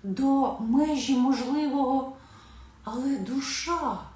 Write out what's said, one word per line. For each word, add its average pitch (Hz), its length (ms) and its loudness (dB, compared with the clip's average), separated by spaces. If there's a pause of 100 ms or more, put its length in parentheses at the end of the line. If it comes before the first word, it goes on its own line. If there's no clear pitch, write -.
до 262 560 0
межі 269 580 2
можливого, 262 1000 0 (680)
але 254 320 -2
душа 269 800 -2 (180)